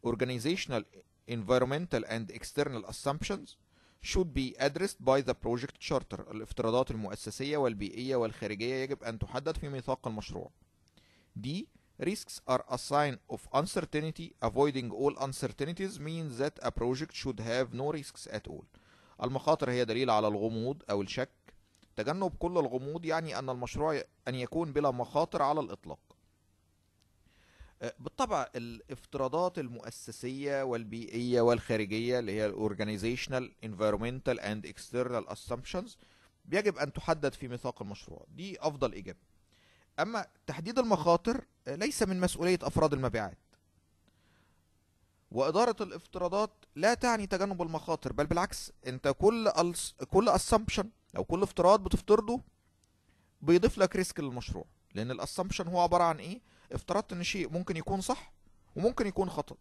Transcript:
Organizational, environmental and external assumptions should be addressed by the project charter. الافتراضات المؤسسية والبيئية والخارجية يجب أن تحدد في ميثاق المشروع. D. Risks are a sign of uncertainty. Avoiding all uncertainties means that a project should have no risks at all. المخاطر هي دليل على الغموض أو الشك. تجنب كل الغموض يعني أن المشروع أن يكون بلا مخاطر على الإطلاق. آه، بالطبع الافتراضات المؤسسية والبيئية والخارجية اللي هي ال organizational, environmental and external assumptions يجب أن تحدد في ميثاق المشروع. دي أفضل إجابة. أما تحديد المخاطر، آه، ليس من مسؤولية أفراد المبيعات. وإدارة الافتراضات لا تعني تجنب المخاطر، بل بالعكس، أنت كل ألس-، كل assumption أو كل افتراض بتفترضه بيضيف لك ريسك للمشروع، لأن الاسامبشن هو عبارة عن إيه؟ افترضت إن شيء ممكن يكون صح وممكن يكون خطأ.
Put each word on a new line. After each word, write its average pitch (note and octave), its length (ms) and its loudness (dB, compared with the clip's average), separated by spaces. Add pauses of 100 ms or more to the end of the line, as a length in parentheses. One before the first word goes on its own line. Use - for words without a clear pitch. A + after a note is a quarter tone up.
Organizational, B2 760 -2 (460)
environmental B2 760 2
and A2+ 220 -4
external B2 560 -4
assumptions D3+ 720 -6 (440)
should E3+ 320 0
be C3 260 -2
addressed C#3+ 460 0
by C3 160 8
the B2+ 140 2
project A#2+ 440 -4 (100)
charter. A#2+ 320 -2 (100)
الافتراضات A2+ 600 0
المؤسسية A2 640 -4
والبيئية B2 600 0
والخارجية A2+ 580 -2
يجب C3+ 280 -4
أن A#2 160 -6
تحدد C3+ 380 -4
في D3 120 -6
ميثاق C3 400 -4
المشروع. G#2 420 -8 (920)
D. A2+ 80 -6 (520)
Risks - 460 -4
are B2+ 240 2
a B2+ 80 -2
sign C#3+ 400 0 (160)
of A2 60 -10 (120)
uncertainty. D#3+ 760 -2 (240)
Avoiding C3 380 2 (120)
all C#3 140 4 (120)
uncertainties E3 720 -6
means D3+ 400 -8
that C#3+ 240 0
a A#2+ 80 0
project C3 420 -2
should A#2+ 280 -6
have A#2 340 -2
no C3+ 160 -4
risks - 400 -10
at G#2+ 160 -8
all. - 180 -14 (580)
المخاطر C3+ 480 0
هي B2 140 2
دليل A#2 260 0
على G#2+ 180 4
الغموض A2+ 640 -2
أو G2+ 120 0
الشك. G2 280 -4 (680)
تجنب D#3 420 -2
كل F3 200 0
الغموض C#3 460 -2
يعني D#3+ 340 -2
أن C3 120 -6
المشروع C3 520 -2 (260)
أن B2 60 -4
يكون C#3+ 380 -4
بلا C#3+ 180 2
مخاطر C3+ 520 0
على D3 180 2
الإطلاق. F2 400 -8 (1800)
آه، A#2 160 -8
بالطبع E3 580 -2
الافتراضات C3 1000 -4
المؤسسية C3 1040 -6
والبيئية A#2 800 0
والخارجية A#2 800 4
اللي A2+ 140 -2
هي G#2+ 140 0
ال G2+ 80 0
organizational, G#2+ 1120 -2
environmental G#2+ 760 0
and G#2 300 -6
external B2 640 -4
assumptions D3+ 640 -8 (560)
يجب G3 260 2
أن C#3 140 -2
تحدد D3+ 420 -2
في C3 140 -12
ميثاق A#2+ 340 -8
المشروع. - 460 -14
دي F3+ 320 -12
أفضل C#3 340 0
إجابة. - 340 -14 (720)
أما G#3 280 -2 (200)
تحديد E3 320 -4
المخاطر، A3+ 680 4 (240)
آه، C3+ 60 -4
ليس G#3+ 280 0
من F#3+ 180 2
مسؤولية F3+ 420 4
أفراد - 300 4
المبيعات. A2+ 460 -2 (1900)
وإدارة F3+ 520 2
الافتراضات F#3 840 -4 (100)
لا G3 200 4
تعني A#3 320 0
تجنب F#3+ 360 0
المخاطر، D#3+ 500 -2
بل D3 140 2
بالعكس، E3+ 460 -2 (140)
أنت C3 220 0
كل G#3+ 400 6
ألس-، - 560 0
كل G#3 260 4
assumption A3 560 2 (300)
أو F#3+ 80 0
كل F3 180 0
افتراض F#3+ 420 6
بتفترضه A3 560 4 (1000)
بيضيف F3 380 6
لك F#3 180 6
ريسك F3+ 240 -2
للمشروع، B2 440 -6 (300)
لأن A2 160 -4
الاسامبشن E3+ 580 -4
هو F3 120 2
عبارة F3 240 6
عن E3 140 4
إيه؟ G#3 220 -10 (320)
افترضت - 400 -2
إن F3 100 -4
شيء F3 280 -2
ممكن F3 260 -2
يكون G3 240 -2
صح - 320 -4 (440)
وممكن A3+ 300 2
يكون F#3+ 240 0
خطأ. - 300 -6